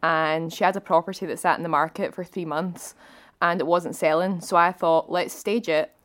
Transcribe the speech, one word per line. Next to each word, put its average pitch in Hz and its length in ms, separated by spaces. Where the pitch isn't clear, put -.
and 160 500
she - 120
had 190 120
a 196 60
property 185 440
that 147 120
sat 165 200
in 160 60
the 170 60
market 160 440
for 180 100
three 175 220
months, 165 500
and 175 180
it 147 80
wasn't 170 280
selling. 175 460
So - 160
I 170 140
thought, 165 400
"Let's 175 220
stage 208 360
it," 156 220